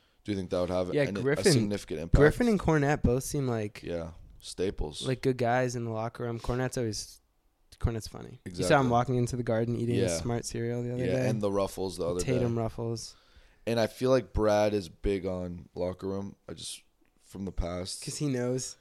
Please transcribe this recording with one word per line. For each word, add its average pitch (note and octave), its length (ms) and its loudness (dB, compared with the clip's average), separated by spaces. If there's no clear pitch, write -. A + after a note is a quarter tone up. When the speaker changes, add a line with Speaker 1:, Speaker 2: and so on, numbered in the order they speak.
Speaker 1:
do G#2 80 -4
you G2 40 -2
think F#2 140 -4
that F2+ 100 2
would F2+ 100 0
have F2+ 220 0
Speaker 2:
Yeah, D3 100 2
Speaker 1:
an, A2+ 120 -2
Speaker 2:
Griffin, C3+ 320 0
Speaker 1:
a F3+ 60 8
significant G2+ 480 0
impact? E2 200 4
Speaker 2:
Griffin D#3 280 6
and G#3 120 4
Kornet D3 420 2
both B2+ 220 2
seem C#3+ 240 -2
like A2 340 -4
Speaker 1:
Yeah, E2+ 260 -6
staples. - 680 -4
Speaker 2:
like, B2+ 160 -2
good B2+ 160 2
guys B2 380 2
in A#2 100 -4
the A2+ 40 -4
locker A2+ 340 -6
room. A#2 140 -4
Kornet's B2 400 -2
always, A2+ 420 -4
Kornet's A2+ 280 0
funny. - 360 -14
You F#2+ 80 -12
saw F2 60 -6
him - 60 0
Speaker 1:
Exactly. C3+ 260 6
Speaker 2:
walking A#2+ 260 4
into B2 200 0
the A#2+ 60 -2
Garden A#2 340 0
eating A#2 200 0
Speaker 1:
Yeah. F#2+ 120 4
Speaker 2:
Smart E2 360 -2
cereal A#2 380 -4
the A#2+ 120 -4
other B2 100 -2
Speaker 1:
Yeah, - 80 0
Speaker 2:
day. B2 80 0
Speaker 1:
and A2 100 0
the G2+ 100 0
Ruffles F#2+ 480 -2
the E2+ 80 -2
other F2+ 140 0
Speaker 2:
Tatum A#2+ 340 0
Speaker 1:
day. A2+ 60 0
Speaker 2:
Ruffles. A#2 540 -6
Speaker 1:
And A#2 140 2
I A2 60 4
feel B2 240 0
like B2+ 220 4
Brad G#2 420 4
is F#2+ 140 -2
big G2 380 -2
on F2+ 480 -6
locker F2+ 340 -4
room. G2 280 -6
I E2 60 -10
just, - 280 -12
from G2 200 -10
the G2+ 80 -4
past. F2+ 520 -4
Speaker 2:
'Cause C#3 140 -8
he D3 100 -2
knows. B2+ 520 -2